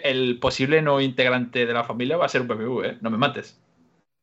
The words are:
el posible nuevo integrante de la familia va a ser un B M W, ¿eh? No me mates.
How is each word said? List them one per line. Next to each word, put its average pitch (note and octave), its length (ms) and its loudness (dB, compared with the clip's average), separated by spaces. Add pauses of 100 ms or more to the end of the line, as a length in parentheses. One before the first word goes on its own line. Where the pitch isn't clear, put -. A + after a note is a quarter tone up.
el C3 340 0
posible C3+ 420 2
nuevo C#3+ 200 2
integrante B2+ 640 0
de A#2 80 -2
la A#2 100 0
familia B2 320 -2
va E3+ 120 2
a - 20 0
ser B2+ 120 0
un A#2+ 60 -6
B A#2 60 -2
M A2 100 -6
W, A2+ 240 -4
¿eh? - 140 -8
No A2+ 80 -4
me A2 80 -2
mates. - 420 -4 (640)